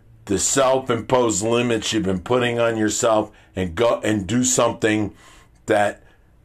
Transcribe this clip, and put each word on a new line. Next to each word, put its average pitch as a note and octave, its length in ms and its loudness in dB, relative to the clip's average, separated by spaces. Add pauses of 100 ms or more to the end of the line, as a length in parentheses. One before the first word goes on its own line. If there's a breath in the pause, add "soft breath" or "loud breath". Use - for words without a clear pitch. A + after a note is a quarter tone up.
(260 soft breath)
the F#2+ 140 -2
self-imposed B2+ 1040 0
limits A#2 500 0
you've A2 100 0
been F#2 160 -2
putting A#2+ 400 0
on A#2 180 0
yourself G#2+ 540 0 (240 soft breath)
and F2+ 200 -4
go A#2 260 2
and G#2+ 260 -2
do A#2+ 160 0
something A2+ 720 0 (540 loud breath)
that G#2 360 0 (420 soft breath)